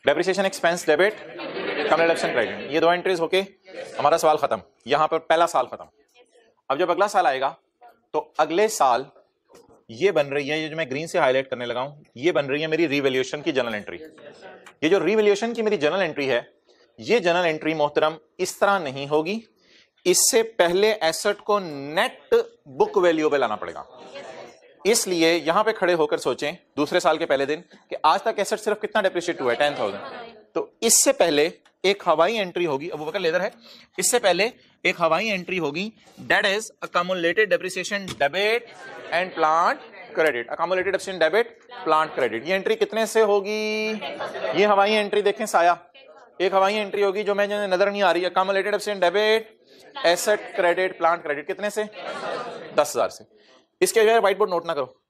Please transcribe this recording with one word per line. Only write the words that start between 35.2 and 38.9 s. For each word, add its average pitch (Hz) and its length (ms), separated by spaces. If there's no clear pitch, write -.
entry 185 280
होगी, 170 360
that 175 220
is 208 200
accumulated 180 640
depreciation 180 580
debit 202 500